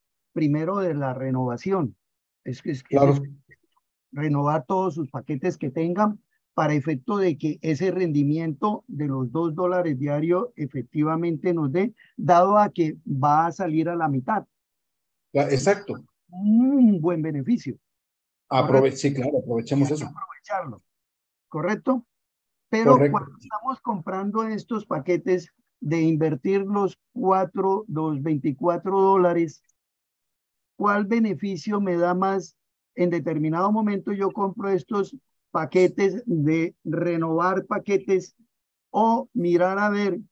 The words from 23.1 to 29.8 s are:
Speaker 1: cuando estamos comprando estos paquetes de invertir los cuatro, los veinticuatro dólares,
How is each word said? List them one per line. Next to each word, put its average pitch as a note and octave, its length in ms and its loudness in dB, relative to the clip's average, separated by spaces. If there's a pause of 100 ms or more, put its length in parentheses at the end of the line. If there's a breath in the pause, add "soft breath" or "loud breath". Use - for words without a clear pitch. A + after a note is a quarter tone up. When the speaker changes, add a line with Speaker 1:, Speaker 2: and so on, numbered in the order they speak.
Speaker 1:
cuando - 280 -4
estamos B3 420 -8
comprando G3+ 680 -4
estos G#3+ 400 -6
paquetes F3 640 -2 (260)
de E3 220 -2
invertir D#3+ 600 0
los G3 360 -2 (140)
cuatro, F#3+ 760 0
los D#3 360 -4
veinticuatro E3+ 760 -2
dólares, F3+ 600 2 (1120)